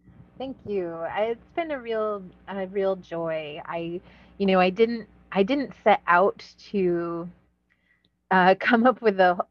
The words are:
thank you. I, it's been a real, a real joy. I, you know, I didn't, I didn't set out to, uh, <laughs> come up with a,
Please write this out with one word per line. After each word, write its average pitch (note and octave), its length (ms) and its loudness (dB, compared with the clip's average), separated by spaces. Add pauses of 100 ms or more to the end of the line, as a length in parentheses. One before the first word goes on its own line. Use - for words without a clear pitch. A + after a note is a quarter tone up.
(380)
thank C4 200 -12 (100)
you. F3+ 260 -4
I, E3 280 -6 (100)
it's A#3 240 -10
been E4 160 -6
a C4+ 80 -6
real, G#3+ 440 -6 (240)
a F#3+ 200 -8
real F#3+ 300 -2
joy. D#3+ 680 -8
I, E3+ 360 -8 (360)
you G3+ 80 -2
know, F#3+ 140 4
I F#3 100 4
didn't, A3+ 380 0 (240)
I G3 120 2
didn't B3+ 300 -2 (100)
set G3+ 240 4
out F3 360 2 (280)
to, F3 580 -2 (1000)
uh, F#3 240 6
<laughs> - 40 -2
come A#3 260 2
up C4 160 2
with G3+ 180 2
a, F3+ 180 4 (140)